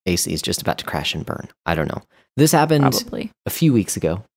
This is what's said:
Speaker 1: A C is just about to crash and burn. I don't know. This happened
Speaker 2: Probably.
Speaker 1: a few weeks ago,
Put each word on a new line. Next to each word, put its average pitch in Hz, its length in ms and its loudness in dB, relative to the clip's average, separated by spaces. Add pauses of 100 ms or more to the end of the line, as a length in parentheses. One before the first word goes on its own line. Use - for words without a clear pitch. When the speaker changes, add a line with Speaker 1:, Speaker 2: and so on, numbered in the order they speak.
Speaker 1:
A 90 120 0
C - 180 -2
is 78 80 -4
just - 180 -4
about - 180 -2
to - 60 -10
crash - 300 -4
and 80 100 -8
burn. - 240 -10 (160)
I 82 100 -2
don't 78 140 0
know. - 140 -8 (340)
This 151 160 4
happened 156 300 4
Speaker 2:
Probably. - 480 -2 (160)
Speaker 1:
a 113 40 -6
few 156 220 2
weeks 110 240 2
ago, 87 260 -2 (140)